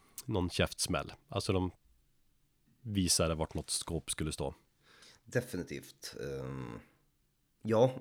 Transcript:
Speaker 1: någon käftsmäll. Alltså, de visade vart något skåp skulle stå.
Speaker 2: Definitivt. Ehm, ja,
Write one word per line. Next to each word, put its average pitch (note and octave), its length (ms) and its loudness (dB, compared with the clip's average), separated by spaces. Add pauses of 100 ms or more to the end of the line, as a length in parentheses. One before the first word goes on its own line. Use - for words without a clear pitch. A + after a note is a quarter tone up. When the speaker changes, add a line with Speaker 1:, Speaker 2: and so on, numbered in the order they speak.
(260)
Speaker 1:
någon F2+ 240 2
käftsmäll. - 640 0 (160)
Alltså, G2 240 0
de F#2 180 2 (1120)
visade F2+ 540 4
vart D#2 180 -2
något D#2 160 -4
skåp - 420 -4
skulle D#2 200 -2
stå. C#2+ 240 -4 (680)
Speaker 2:
Definitivt. - 960 -6
Ehm, C2 600 -8 (840)
ja, A2 400 6